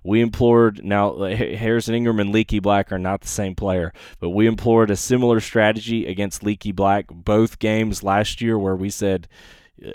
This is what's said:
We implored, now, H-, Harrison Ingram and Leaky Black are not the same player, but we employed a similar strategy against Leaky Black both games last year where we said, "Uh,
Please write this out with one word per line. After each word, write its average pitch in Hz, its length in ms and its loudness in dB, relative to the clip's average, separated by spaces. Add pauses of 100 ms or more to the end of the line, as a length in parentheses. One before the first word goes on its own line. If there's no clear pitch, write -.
We 104 180 2
implored, 117 640 4
now, 101 400 0
H-, 98 340 -4
Harrison 113 360 -2
Ingram 117 240 0
and 101 140 0
Leaky 110 260 0
Black 101 320 0
are 95 80 -4
not 92 220 -4
the - 80 -14
same 95 260 -6
player, 92 380 -2 (260)
but 87 120 -6
we 104 160 2
employed 113 440 4
a 101 60 0
similar 120 420 2
strategy 110 680 0
against 95 360 -6
Leaky 104 300 -4
Black 98 360 0
both 107 520 0
games 110 420 -2
last 101 380 -2
year 113 180 0
where 95 180 -2
we 95 140 -4
said, 95 380 -4 (560)
"Uh, - 100 -14